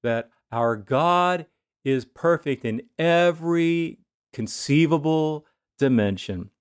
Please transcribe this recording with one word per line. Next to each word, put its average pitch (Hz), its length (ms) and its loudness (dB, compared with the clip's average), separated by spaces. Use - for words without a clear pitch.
That 117 280 -4
our 117 260 0
God 175 680 0
is 135 220 -2
perfect 151 580 -2
in 117 180 -4
every 170 1000 0
conceivable 156 1120 0
dimension. 104 760 0